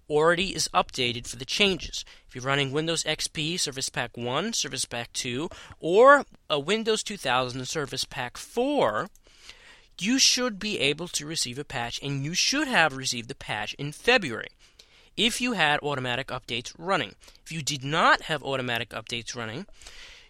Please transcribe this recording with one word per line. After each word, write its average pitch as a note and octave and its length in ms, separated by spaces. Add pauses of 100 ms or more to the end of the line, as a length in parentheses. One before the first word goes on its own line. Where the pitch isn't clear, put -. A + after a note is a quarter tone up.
already E3+ 460
is D#3 200
updated A#2+ 520
for - 120
the B2+ 80
changes. - 600 (220)
If - 80
you're B2 80
running C#3 300
Windows D#3+ 340
X D#3 200
P, D#3+ 280
Service C3 320
Pack B2 300
one, C3 340
Service C3 320
Pack A#2 300
two, B2+ 360 (300)
or B3 460 (240)
a D3+ 100
Windows G#3+ 420
two - 140
thousand B2+ 460
and B2+ 80
Service C3 340
Pack - 340
four, G3 720 (920)
you A#3 220
should B3 400
be G#3 200
able D3 280
to - 180
receive D3 320
a C#3+ 60
patch, A#2+ 400
and C#3 220
you D#3 80
should C#4 340
have E3 300
received B2 320
the - 40
patch G#2+ 420
in C#3+ 180
February, E3+ 560 (680)
if A3 240
you B3 120
had D3+ 280
automatic C3 460
updates B2 500
running. E3 380 (280)
If - 80
you D#3+ 100
did B2+ 220
not F3+ 400
have D3 200
automatic B2 460
updates A2+ 460
running, A#2 300 (640)